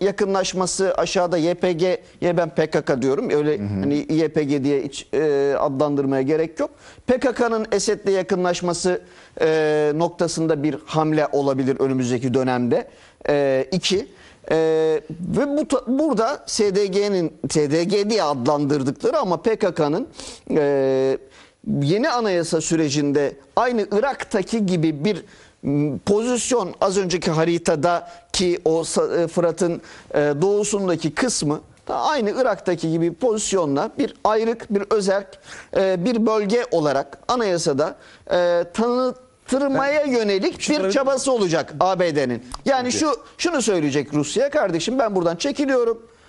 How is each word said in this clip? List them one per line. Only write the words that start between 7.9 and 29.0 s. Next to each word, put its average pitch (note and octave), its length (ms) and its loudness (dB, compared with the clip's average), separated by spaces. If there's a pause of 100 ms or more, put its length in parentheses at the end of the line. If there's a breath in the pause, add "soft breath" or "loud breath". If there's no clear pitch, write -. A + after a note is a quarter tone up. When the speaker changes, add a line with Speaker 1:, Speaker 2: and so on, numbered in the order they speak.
Speaker 1:
yakınlaşması, F3+ 920 0 (400 loud breath)
e, D3+ 540 2
noktasında D#3+ 680 0
bir D3 220 0
hamle D#3 460 2
olabilir C#3 480 0
önümüzdeki B2+ 540 0
dönemde. B2+ 540 0 (420 loud breath)
E, C#3 420 2
iki. F#3+ 360 -2 (440 loud breath)
E, D#3+ 60 2 (800)
ve C#4+ 200 0
bu D4+ 100 -2
ta-, - 200 0
burada C4+ 580 0
S G#3 300 0
D G3+ 100 2
G'nin, F#3+ 480 0 (180)
S D3 200 0
D E3 120 2
G G#3 260 0
diye G#3+ 140 2
adlandırdıkları D3 960 0
ama F#3 220 -2
P A3 140 0
K G3 180 -2
K'nın, D#3 340 -2 (480 loud breath)
e, C3+ 640 2 (640 loud breath)
yeni G3+ 280 2
anayasa F3+ 520 0
sürecinde C#3+ 720 0 (200)
aynı A#3 360 0
Irak'taki G#3+ 760 -2
gibi D#3+ 400 0
bir, G3 200 -2 (380 loud breath)
m, D3 420 0
pozisyon, A3+ 760 0
az F#3+ 160 2
önceki F3+ 340 0
haritadaki E3+ 1300 0
o D#3+ 160 2
sa-, D#3+ 420 0